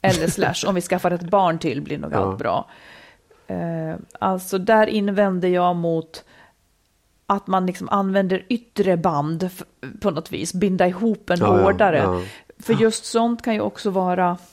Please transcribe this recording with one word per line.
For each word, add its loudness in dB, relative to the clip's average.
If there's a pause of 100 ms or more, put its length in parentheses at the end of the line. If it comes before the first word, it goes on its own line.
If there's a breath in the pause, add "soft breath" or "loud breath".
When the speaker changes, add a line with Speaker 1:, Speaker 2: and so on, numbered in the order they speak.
Speaker 1:
Eller 2
Speaker 2:
<laughs> 0
Speaker 1:
slash, -2
om 0
vi 2
skaffar 0
ett -4
barn 4
till -2
blir -6
nog -8
Speaker 2:
Ja. -2
Speaker 1:
allt -2
bra. -2 (760 loud breath)
Eh, -6 (240)
alltså -2
där 4
invänder 0
jag 2
mot -4 (1000 soft breath)
att -2
man 0
liksom -6
använder 0
yttre 0
band 0
f-, -6 (360)
på 0
något -6
vis, -6
binda 2
ihop -2
en 2
Speaker 2:
Ja, 4
ja, 4
Speaker 1:
hårdare. 4
Speaker 2:
ja. 0 (380 loud breath)
Speaker 1:
För -2
just 0
sånt 0
kan -2
ju -2
också -4
vara 0 (140)